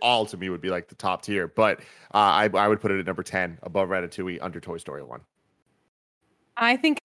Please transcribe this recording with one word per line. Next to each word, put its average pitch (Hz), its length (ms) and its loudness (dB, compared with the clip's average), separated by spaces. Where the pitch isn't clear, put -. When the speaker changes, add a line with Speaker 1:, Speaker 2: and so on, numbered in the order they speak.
Speaker 1:
all, 117 260 4
to 98 120 -14
me, 92 100 -6
would 87 140 -6
be, 92 80 -2
like, 87 180 -4
the - 60 -20
top 92 280 -4
tier. 95 260 -2
But, 107 320 2
uh, 104 40 4
I, 101 360 6
I 104 140 4
would 107 120 2
put 104 100 -2
it 98 80 0
at 90 60 -4
number 90 180 -6
ten, 87 400 -4
above 92 280 -2
Ratatouille, 92 500 -6
under 87 200 -10
Toy 85 180 -10
Story 71 240 -12
one. 60 180 -14
Speaker 2:
I 240 220 4
think 302 260 0